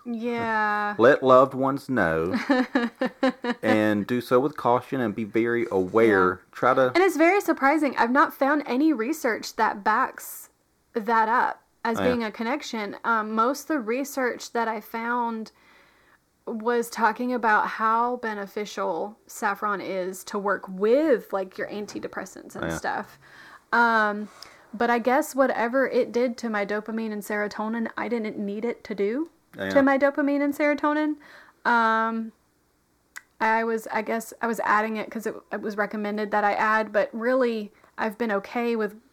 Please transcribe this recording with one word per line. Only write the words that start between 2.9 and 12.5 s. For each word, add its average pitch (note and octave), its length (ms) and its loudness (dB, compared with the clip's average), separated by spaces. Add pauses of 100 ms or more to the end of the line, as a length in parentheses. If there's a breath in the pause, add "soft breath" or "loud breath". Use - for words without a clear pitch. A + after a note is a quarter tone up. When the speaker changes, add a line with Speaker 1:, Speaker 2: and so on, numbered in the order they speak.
Speaker 1:
<laughs> - 640 -4
Speaker 2:
and G#2+ 420 2
do B2 160 -2
so B2+ 200 4
with D3 160 -2
caution B2 440 0
and A2 140 -2
be A#2 80 -6
very A#2 480 0
aware. F#2+ 600 4
Speaker 1:
Yeah. F2+ 60 -2 (140)
Speaker 2:
Try C3 240 2
to C3 140 4
Speaker 1:
And B2+ 160 0
it's E4+ 120 2
very E4+ 240 4
surprising. D4 560 2
I've A#3 140 2
not C#4+ 240 2
found C#4+ 320 0
any D4 260 2
research A#3 640 -4
that G#3+ 280 0
backs - 680 -2 (440)
that A3 340 2
up - 340 0 (220)
as A3+ 160 -2
Speaker 2:
Oh, - 20 0
yeah. B3 60 4
Speaker 1:
being A#3+ 160 0
a G#3+ 80 -6
connection. A#3 720 -6